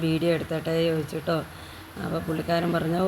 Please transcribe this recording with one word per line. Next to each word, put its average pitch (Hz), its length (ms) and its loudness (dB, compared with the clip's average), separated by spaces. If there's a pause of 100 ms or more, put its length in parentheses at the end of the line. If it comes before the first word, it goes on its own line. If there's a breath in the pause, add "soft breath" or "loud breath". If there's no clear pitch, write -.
വീഡിയോ 160 360 4
എടുത്തട്ടെ?" 160 380 -2 (160)
ചോദിച്ചു 156 260 0
കേട്ടോ. 160 220 0 (680 loud breath)
അപ്പോൾ 165 220 -2
പുള്ളിക്കാരൻ 170 500 0
പറഞ്ഞു, 165 320 0